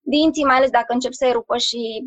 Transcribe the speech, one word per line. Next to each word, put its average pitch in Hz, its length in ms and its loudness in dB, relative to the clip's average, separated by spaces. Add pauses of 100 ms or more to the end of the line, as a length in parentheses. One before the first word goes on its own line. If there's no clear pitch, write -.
dinții, 302 420 2
mai 254 120 2
ales 262 140 4
dacă 240 240 0
încep 254 180 -2
să 262 140 -4
erupă 233 320 0
și, 233 500 -6